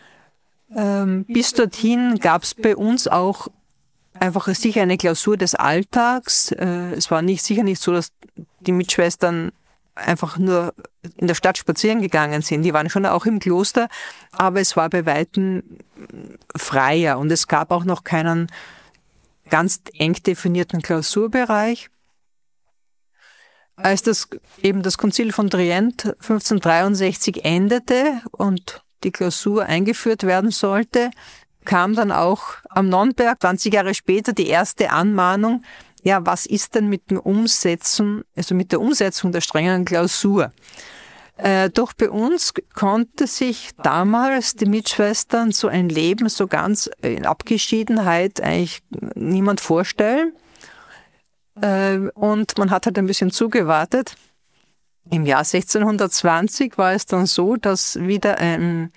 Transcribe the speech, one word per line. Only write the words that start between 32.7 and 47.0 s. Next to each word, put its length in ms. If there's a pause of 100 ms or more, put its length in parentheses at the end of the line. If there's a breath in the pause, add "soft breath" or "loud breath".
Nonnberg, 520
zwanzig 320
Jahre 200
später, 400
die 140
erste 440
Anmahnung, 720 (380 loud breath)
ja, 240
was 200
ist 300
denn 120
mit 240
dem 80
Umsetzen, 1040 (120)
also 200
mit 160
der 80
Umsetzung 520
der 100
strengen 420
Klausur? 680 (840 loud breath)
Äh, 340
doch 240
bei 160
uns 440 (200)
konnte 540
sich 440 (120)
damals 720
die 100
Mitschwestern 880
so 160
ein 220
Leben 400
so 180
ganz 420 (120)